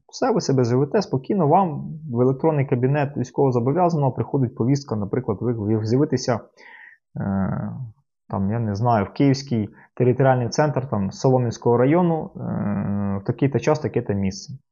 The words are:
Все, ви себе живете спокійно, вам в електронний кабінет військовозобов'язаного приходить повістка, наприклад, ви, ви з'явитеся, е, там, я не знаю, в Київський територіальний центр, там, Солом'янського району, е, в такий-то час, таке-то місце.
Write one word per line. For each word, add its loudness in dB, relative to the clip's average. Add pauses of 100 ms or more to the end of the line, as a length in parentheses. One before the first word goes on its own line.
Все, -2
ви 2
себе 2
живете 2
спокійно, -2
вам 2 (260)
в 0
електронний 2
кабінет 0
військовозобов'язаного 0
приходить -2
повістка, 0
наприклад, -2
ви, -2
ви 0
з'явитеся, 0 (800)
е, -2 (580)
там, -2
я -2
не -2
знаю, 2
в -6
Київський 0 (260)
територіальний 2
центр, 0
там, -2
Солом'янського 2
району, 2
е, -14 (840)
в -20
такий-то 0
час, 2
таке-то -4
місце. -4 (180)